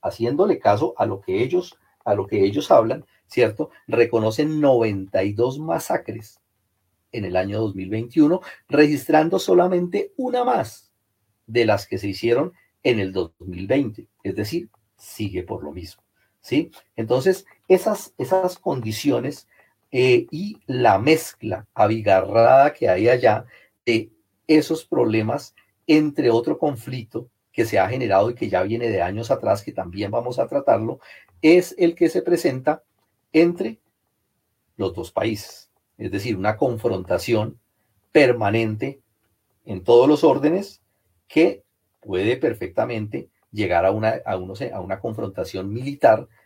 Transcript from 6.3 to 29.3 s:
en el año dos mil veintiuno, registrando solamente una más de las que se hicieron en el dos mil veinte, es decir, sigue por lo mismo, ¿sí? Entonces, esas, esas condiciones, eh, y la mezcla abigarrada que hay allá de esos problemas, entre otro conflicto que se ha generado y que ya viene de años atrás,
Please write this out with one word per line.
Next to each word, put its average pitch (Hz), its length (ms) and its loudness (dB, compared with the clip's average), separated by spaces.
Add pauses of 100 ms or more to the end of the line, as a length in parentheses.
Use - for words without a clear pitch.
en 104 140 -8
el 90 100 -6
año 101 240 -4
dos 107 160 -4
mil 92 140 -10
veintiuno, 147 500 0 (300)
registrando 151 680 2
solamente 180 760 0
una 247 300 -2
más - 480 -4 (540)
de 113 180 0
las 104 220 0
que 110 100 -6
se 104 100 -6
hicieron 117 460 -2 (300)
en 120 160 2
el 95 120 -4
dos 90 280 -4
mil 92 280 -10
veinte, 127 400 -2 (160)
es 95 120 -6
decir, 107 340 -6 (260)
sigue 95 480 -10
por 92 200 -10
lo - 100 -12
mismo, - 280 -16 (380)
¿sí? 160 320 -4 (240)
Entonces, 131 500 0 (220)
esas, 185 500 2
esas 185 400 0
condiciones, 127 880 -4 (440)
eh, 123 400 4
y 196 340 -8
la 120 320 4
mezcla 117 800 -2
abigarrada 113 1000 4
que 113 160 -2
hay 101 200 2
allá 120 360 2 (400)
de 110 240 0 (380)
esos 156 380 2
problemas, 113 680 -2 (320)
entre 151 460 2
otro 120 260 0
conflicto 127 720 -6 (220)
que 117 140 -2
se 107 120 -2
ha 95 120 2
generado 117 400 0
y 120 40 -4
que 117 160 -6
ya 92 140 0
viene 113 260 -2
de 98 120 0
años 101 280 -4
atrás, 110 320 0